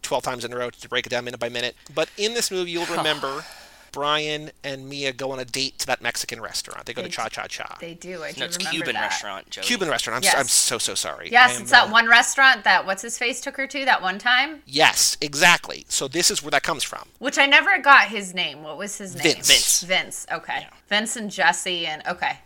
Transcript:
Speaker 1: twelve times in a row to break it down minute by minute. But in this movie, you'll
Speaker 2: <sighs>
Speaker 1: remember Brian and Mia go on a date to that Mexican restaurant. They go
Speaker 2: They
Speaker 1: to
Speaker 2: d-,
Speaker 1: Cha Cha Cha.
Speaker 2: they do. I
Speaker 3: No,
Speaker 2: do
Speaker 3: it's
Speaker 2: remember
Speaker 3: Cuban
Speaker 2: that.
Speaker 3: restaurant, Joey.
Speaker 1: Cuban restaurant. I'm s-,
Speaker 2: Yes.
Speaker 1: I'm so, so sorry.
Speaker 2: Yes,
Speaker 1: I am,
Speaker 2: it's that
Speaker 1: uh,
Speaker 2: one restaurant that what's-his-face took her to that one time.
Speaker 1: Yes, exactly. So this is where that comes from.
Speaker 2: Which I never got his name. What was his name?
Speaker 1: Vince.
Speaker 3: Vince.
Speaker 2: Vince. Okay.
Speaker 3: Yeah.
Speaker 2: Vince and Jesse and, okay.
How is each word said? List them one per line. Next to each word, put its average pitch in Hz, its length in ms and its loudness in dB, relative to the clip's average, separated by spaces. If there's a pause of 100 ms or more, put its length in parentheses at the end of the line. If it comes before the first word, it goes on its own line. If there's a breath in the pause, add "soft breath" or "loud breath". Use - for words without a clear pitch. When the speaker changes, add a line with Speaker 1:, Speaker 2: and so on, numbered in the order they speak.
Speaker 1:
twelve 127 220 -2
times 123 200 -6
in 120 80 -8
a 123 40 -8
row 123 140 -4
to - 180 -20
break 123 180 -2
it - 40 -8
down 120 140 -2
minute 123 140 -10
by 117 120 -4
minute. 120 260 -4 (180)
But 156 220 0
in 220 180 -2
this 233 160 -2
movie, 185 220 -4
you'll 170 140 -4
Speaker 2:
<sighs> 165 100 -4
Speaker 1:
remember 151 480 -2 (480 loud breath)
Brian 151 600 -2 (100)
and 135 260 -10
Mia 139 240 -4
go 135 200 -6
on 131 80 -8
a 127 40 -6
date 131 360 -6
to - 80 -4
that 127 120 0
Mexican 117 400 -6
restaurant. - 460 -10
They 120 80 -10
go 120 80 -8
Speaker 2:
They 117 60 -10
Speaker 1:
to - 20 -10
Speaker 2:
d-, 117 120 -6
Speaker 1:
Cha 113 60 -4
Cha - 200 -8
Cha. - 320 -10
Speaker 2:
they 170 140 -14
do. 170 280 -14
I 151 60 -10
Speaker 3:
No, 139 40 -10
Speaker 2:
do 131 120 -6
Speaker 3:
it's 120 120 -8
Speaker 2:
remember 185 200 -4
Speaker 3:
Cuban 160 180 -4
Speaker 2:
that. 107 80 -4
Speaker 3:
restaurant, 101 480 -6
Joey. 95 140 -10
Speaker 1:
Cuban 190 260 0
restaurant. 117 260 -2
I'm 131 120 -2
s-, 175 40 6
Speaker 2:
Yes. 139 80 4
Speaker 1:
I'm 131 60 2
so, - 320 2
so 104 160 -4
sorry. - 360 -6
Speaker 2:
Yes, 247 200 8
Speaker 1:
I 240 60 -2
am, 226 60 -8
Speaker 2:
it's - 100 -6
that 240 160 8
Speaker 1:
uh, - 20 -6
Speaker 2:
one 226 180 4
restaurant 240 560 6
that 180 220 4
what's-his-face 233 540 -4
took 269 160 -10
her 269 100 -4
to 269 180 -6
that 233 160 4
one 196 180 -4
time. 262 460 0
Speaker 1:
Yes, 135 560 4
exactly. 151 680 4
So - 180 -2
this 156 240 2
is 127 120 -2
where - 100 -6
that 143 100 4
comes 151 220 -2
from. - 240 -10 (100)
Speaker 2:
Which - 180 -6
I 285 100 6
never 320 320 4
got 262 300 8
his 202 240 -8
name. 156 300 -6
What 151 160 -12
was 202 180 -8
his 190 200 -12
name? 143 80 -8 (100)
Speaker 1:
Vince. - 140 -2
Speaker 3:
Vince. - 340 4
Speaker 2:
Vince. 170 500 -4
Okay. 147 280 -6
Speaker 3:
Yeah. - 100 -18 (180)
Speaker 2:
Vince 214 280 -2
and 214 140 -8
Jesse 180 560 0
and, 156 200 -8
okay. 165 400 -4